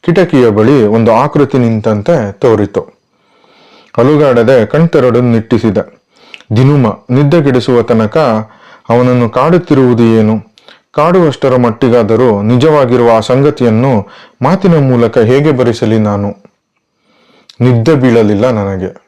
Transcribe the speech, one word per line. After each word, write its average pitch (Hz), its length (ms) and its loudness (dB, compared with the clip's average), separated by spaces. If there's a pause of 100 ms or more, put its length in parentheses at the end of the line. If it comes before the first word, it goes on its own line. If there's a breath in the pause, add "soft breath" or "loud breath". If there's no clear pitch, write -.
ಕಿಟಕಿಯ 165 440 2
ಬಳಿ 110 340 2
ಒಂದು 110 300 0
ಆಕೃತಿ 139 460 0
ನಿಂತಂತೆ 110 720 -2
ತೋರಿತು. 101 480 -2 (1160 soft breath)
ಅಲುಗಾಡದೆ 127 680 2
ಕಣ್ತೆರಡು 139 540 0
ನಿಟ್ಟಿಸಿದೆ. 113 800 -2 (560 loud breath)
ದಿನುಮ 131 300 2 (240)
ನಿದ್ದೆಗೆಡಿಸುವ 135 720 0
ತನಕ 110 340 -2 (720 loud breath)
ಅವನನ್ನು 123 420 0
ಕಾಡುತ್ತಿರುವುದು 135 720 0
ಏನು? 110 520 0 (380 soft breath)
ಕಾಡುವಷ್ಟರ 151 640 0
ಮಟ್ಟಿಗಾದರೂ 113 840 0
ನಿಜವಾಗಿರುವ 123 760 2
ಆ 110 40 2
ಸಂಗತಿಯನ್ನು 123 880 0 (360 loud breath)
ಮಾತಿನ 175 380 0
ಮೂಲಕ 123 380 0
ಹೇಗೆ 135 340 2
ಭರಿಸಲಿ 117 460 -2
ನಾನು? 101 380 -4 (1200 soft breath)
ನಿದ್ದೆ 123 340 2
ಬೀಳಲಿಲ್ಲ 117 560 0
ನನಗೆ. 98 580 -6